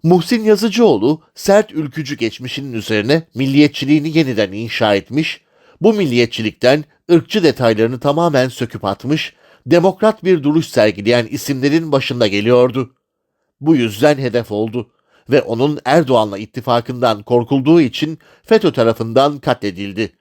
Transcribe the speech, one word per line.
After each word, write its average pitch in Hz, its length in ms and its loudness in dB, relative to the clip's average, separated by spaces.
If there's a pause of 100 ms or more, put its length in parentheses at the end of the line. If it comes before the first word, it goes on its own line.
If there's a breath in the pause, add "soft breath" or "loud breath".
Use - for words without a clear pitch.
Muhsin 185 400 2
Yazıcıoğlu 190 760 2 (140 soft breath)
sert 208 360 0
ülkücü 143 460 -8
geçmişinin 127 560 -8
üzerine 110 600 -2
milliyetçiliğini 143 800 2
yeniden 113 340 0
inşa 107 440 -2
etmiş, 123 460 -6 (400 soft breath)
bu 214 120 4
milliyetçilikten 123 920 0 (260)
ırkçı 170 320 2
detaylarını 117 560 2
tamamen 143 500 0
söküp 117 360 -8
atmış, 123 480 -6 (320 soft breath)
demokrat 185 580 0
bir 170 200 2
duruş 151 240 0
sergileyen 110 640 0
isimlerin 143 600 -2
başında 123 360 0
geliyordu. 120 680 0 (680)
Bu 151 140 2
yüzden 120 420 0
hedef 120 340 -4
oldu 110 400 -6 (380)
ve 135 120 4
onun 135 440 -2
Erdoğan'la 123 520 2
ittifakından 120 840 -2
korkulduğu 135 580 2
için 151 380 -4 (240 soft breath)
fetö 208 300 2
tarafından 117 640 0
katledildi. 101 840 -6